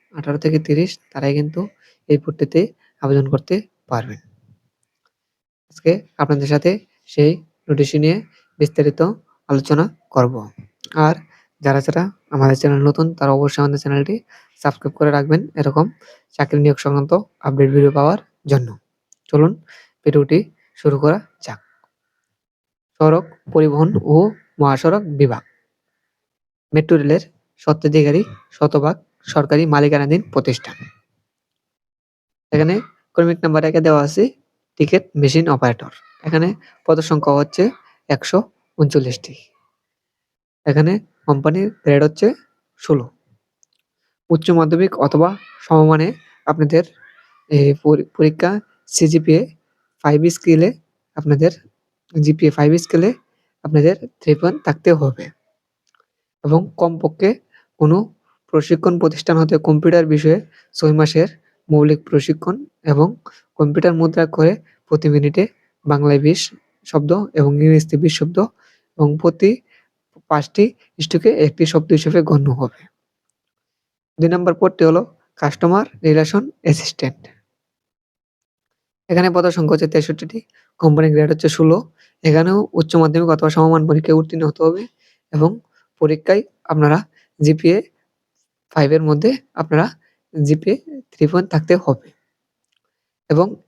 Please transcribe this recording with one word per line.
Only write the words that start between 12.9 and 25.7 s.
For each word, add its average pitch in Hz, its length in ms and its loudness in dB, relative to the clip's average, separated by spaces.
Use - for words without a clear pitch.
তারা 139 180 -2
অবশ্যই 139 300 -2
আমাদের 143 200 -2
চ্যানেলটি 143 320 -4
সাবস্ক্রাইব 147 360 -6
করে 151 140 0
রাখবেন 147 300 0
এরকম 151 300 -2
চাকরি 147 280 -4
নিয়োগ 143 180 2
সংক্রান্ত 143 340 -4
আপডেট 135 320 0
ভিডিও 143 200 4
পাওয়ার 151 260 0
জন্য। 135 220 -2
চলুন 156 260 2
ভিডিওটি 147 320 2
শুরু 143 200 -2
করা 151 200 0
যাক। - 180 -18
সড়ক 156 280 2
পরিবহন 156 380 2
ও 151 120 2
মহাসড়ক 151 440 0
বিভাগ, 127 240 0